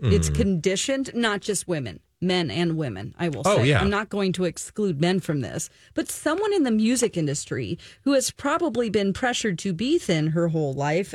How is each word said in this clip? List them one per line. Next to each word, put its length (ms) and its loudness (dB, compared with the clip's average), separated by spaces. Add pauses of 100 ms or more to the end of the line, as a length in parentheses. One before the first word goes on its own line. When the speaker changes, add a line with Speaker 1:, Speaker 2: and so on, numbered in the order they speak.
Speaker 1:
It's 260 4
Speaker 2:
Mm. 60 0
Speaker 1:
conditioned, 800 0
not 260 0
just 260 -4
women, 340 -4 (200)
men 300 2
and 260 0
women, 420 -6
I 120 0
will 160 -4
Speaker 2:
Oh, 100 6
Speaker 1:
say. 120 4
Speaker 2:
yeah. 120 6
Speaker 1:
I'm 80 2
not 220 -2
going 240 0
to 100 -2
exclude 560 -2
men 180 2
from 220 -2
this. 300 -6 (240)
But 160 -4
someone 420 -2
in 120 2
the 60 0
music 460 2
industry 600 -4 (240)
who 100 2
has 180 2
probably 600 -2
been 240 0
pressured 460 -2
to 120 -2
be 260 0
thin 300 0
her 200 0
whole 260 0
life 400 -2